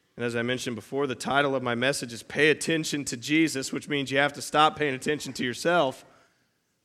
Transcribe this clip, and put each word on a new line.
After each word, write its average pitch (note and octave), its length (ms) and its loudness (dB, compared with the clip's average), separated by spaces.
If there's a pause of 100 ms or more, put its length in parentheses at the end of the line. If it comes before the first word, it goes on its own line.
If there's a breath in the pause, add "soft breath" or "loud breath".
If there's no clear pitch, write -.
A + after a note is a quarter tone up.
(140)
And A#2 100 -6
as A#2+ 120 -2
I A#2 60 0
mentioned B2 340 -2
before, C3+ 320 -2
the B2+ 80 -4
title C#3 400 2
of B2+ 80 -2
my A#2+ 100 0
message B2+ 380 0
is A2+ 100 -12
Pay D3+ 280 4
Attention D3+ 560 -2
to - 100 -6
Jesus, C3+ 560 0
which - 160 -6
means C#3 240 -2
you C3+ 60 2
have C#3+ 160 2
to C#3 80 -12
stop D3+ 360 4
paying D3 160 0
attention C3+ 380 -4
to - 120 -6
yourself C#3 600 0 (800 soft breath)